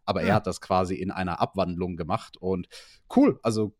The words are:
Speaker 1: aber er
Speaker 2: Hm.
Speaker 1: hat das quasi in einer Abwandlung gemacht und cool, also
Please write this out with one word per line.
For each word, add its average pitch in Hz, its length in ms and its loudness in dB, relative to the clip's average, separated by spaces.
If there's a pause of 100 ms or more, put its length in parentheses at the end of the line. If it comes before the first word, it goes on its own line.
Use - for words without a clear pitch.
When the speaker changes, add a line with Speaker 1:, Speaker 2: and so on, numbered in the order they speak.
Speaker 1:
aber 104 160 -2
er 87 60 0
Speaker 2:
Hm. 101 80 4
Speaker 1:
hat 107 100 0
das 90 160 -4
quasi 92 320 2
in 92 160 -6
einer 92 320 -4
Abwandlung 90 540 -2
gemacht 85 420 -6
und 92 300 -4 (480)
cool, 254 260 6
also 107 380 -2